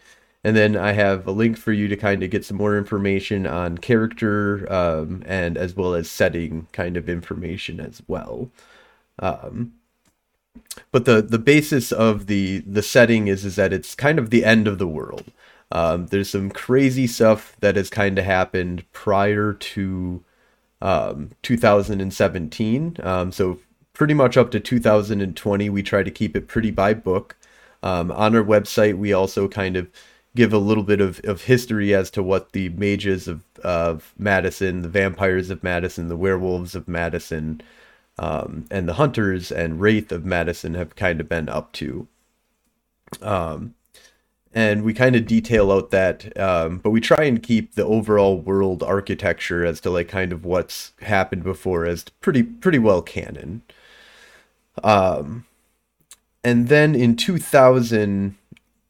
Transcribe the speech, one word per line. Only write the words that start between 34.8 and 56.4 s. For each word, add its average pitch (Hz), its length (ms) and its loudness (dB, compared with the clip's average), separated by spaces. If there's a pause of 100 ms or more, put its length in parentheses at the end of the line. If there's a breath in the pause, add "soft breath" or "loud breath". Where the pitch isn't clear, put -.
the 85 80 -6
vampires 92 640 0
of 87 120 -10
Madison, 87 460 -4
the 85 80 -6
werewolves 90 580 -2
of 87 140 -12
Madison, 82 720 -6 (580 soft breath)
um, 80 520 -6
and 92 180 -4
the 85 60 -4
hunters 101 580 0
and 80 260 -4
wraith 107 320 2
of 87 140 -6
Madison 87 480 -4
have 87 240 -8
kind 87 240 -2
of 78 80 -8
been 78 220 -4
up 76 220 -6
to. - 360 -10 (1120)
Um, 90 540 -6 (800 soft breath)
and 107 300 2
we 110 100 -2
kinda 127 260 4
detail 110 500 2
out 95 200 2
that, 95 500 0
um, 87 380 0
but 107 120 0
we 113 100 4
try 151 240 2
and 120 180 0
keep 113 320 -2
the 104 100 0
overall 104 540 2
world 92 440 0
architecture 92 840 -2
as 80 140 -2
to, 92 100 -4
like, 87 180 -2
kind 92 240 -4
of 82 140 -10
what's - 460 -4 (100)
happened 95 420 -2
before 90 400 -4
as 85 200 -4 (180)
pretty, 131 200 2
pretty 151 360 0
well 98 240 4
canon. 82 580 -12 (1200 soft breath)
Um, 95 640 2 (960)